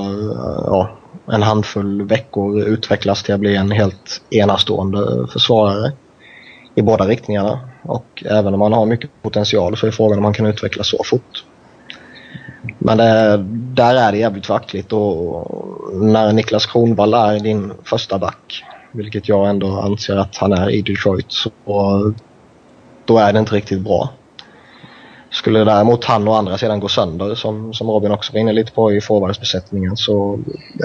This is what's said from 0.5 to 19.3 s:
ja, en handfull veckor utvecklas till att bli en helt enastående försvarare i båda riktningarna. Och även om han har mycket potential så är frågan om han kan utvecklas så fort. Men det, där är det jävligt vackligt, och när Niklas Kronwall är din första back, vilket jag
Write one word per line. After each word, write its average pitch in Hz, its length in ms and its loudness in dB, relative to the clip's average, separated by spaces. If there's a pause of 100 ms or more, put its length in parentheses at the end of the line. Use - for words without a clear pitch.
ja, 98 240 2 (420)
en 107 120 2
handfull 101 580 -2
veckor 104 600 -2
utvecklas 104 640 -2
till 101 100 -2
att 101 60 0
bli 101 160 2
en 98 160 0
helt 101 580 -2
enastående 101 1000 0
försvarare 110 640 2 (840)
i - 60 2
båda 104 240 4
riktningarna. 104 540 -2 (220)
Och - 440 -10
även 104 280 2
om 98 80 2
han 104 120 4
har 113 120 4
mycket 117 240 -2 (120)
potential 104 560 0
så 113 100 -2
är 107 40 0
frågan 107 260 2
om 101 60 0
han 107 100 2
kan 110 120 0
utvecklas 104 420 -4
så - 160 -4
fort. - 400 -4 (1300)
Men 110 200 2
det, 110 400 4 (140)
där 123 440 2
är 117 160 4
det 101 60 0
jävligt 104 320 -2
vackligt, 104 440 -4
och 87 580 -2 (420)
när 107 400 4
Niklas 110 320 2
Kronwall 113 480 2
är 107 260 4
din 104 340 -2 (100)
första 104 360 -4
back, - 440 -10 (280)
vilket 107 380 -8
jag 101 200 4